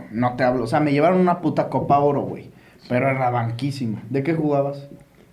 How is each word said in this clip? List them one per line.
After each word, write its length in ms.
no 240
te 80
hablo. 220
O 20
sea, 140
me 100
llevaron 280
una 220
puta 280
Copa 280
Oro, 240
güey. 300
Pero 200
era 200
banquísima. 800
¿De 120
qué 120
jugabas? 560